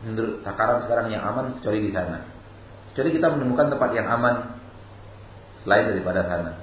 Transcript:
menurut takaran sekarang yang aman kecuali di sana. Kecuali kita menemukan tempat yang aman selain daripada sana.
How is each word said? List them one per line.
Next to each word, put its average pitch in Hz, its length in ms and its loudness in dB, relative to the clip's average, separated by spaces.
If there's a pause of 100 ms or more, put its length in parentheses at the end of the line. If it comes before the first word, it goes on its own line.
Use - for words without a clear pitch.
menurut 110 400 -2
takaran 117 480 2
sekarang 113 240 2
yang 107 80 -2
aman 123 400 -4
kecuali 107 240 0
di 95 80 -2
sana. 90 320 -4 (640)
Kecuali 139 240 0
kita 160 160 4
menemukan 143 400 4
tempat 127 240 2
yang 113 160 0
aman 120 480 2 (1040)
selain 101 320 6
daripada 92 320 0
sana. 85 260 -2 (120)